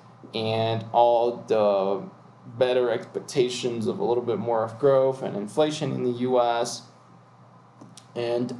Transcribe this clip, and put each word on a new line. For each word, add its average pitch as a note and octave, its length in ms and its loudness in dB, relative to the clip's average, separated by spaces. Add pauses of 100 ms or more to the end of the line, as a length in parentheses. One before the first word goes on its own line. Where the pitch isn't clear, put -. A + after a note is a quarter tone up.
(320)
and A2+ 600 -2
all A#2+ 560 4
the G2 600 2 (480)
better B2 340 2
expectations A#2+ 1000 -2
of F#2+ 100 -4
a - 60 -2
little A#2+ 180 0
bit A#2 160 -2
more A2+ 240 0
of A2+ 160 -6
growth C3 440 4
and G#2 140 -6
inflation D3+ 540 -2
in C3 140 -4
the B2 160 0
U B2 200 2
S, A#2 420 0 (1300)
and, A#2+ 460 -2